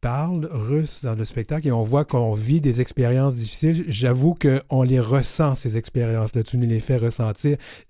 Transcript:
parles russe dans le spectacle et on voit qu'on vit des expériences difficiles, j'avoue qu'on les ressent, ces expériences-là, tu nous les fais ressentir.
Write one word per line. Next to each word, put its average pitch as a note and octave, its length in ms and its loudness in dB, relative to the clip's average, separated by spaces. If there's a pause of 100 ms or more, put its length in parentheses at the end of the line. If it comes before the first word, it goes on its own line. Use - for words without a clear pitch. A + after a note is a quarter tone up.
parles D#3 520 -2
russe C#3+ 520 -4
dans A2+ 120 -2
le A2 80 -4
spectacle D3+ 420 -4
et C3 60 2
on A#2 100 2
voit C3+ 220 2
qu'on A#2+ 280 0
vit A2+ 280 2
des B2+ 200 2
expériences B2+ 540 2
difficiles, D#3 540 0
j'avoue B2+ 480 2
qu'on C3+ 480 2
les B2+ 160 4
ressent, C3 560 0
ces A2 200 -4
expériences-là, A2+ 680 -2
tu - 120 -4
nous A#2+ 120 2
les A2+ 100 2
fais B2+ 180 0
ressentir. A#2 600 0 (340)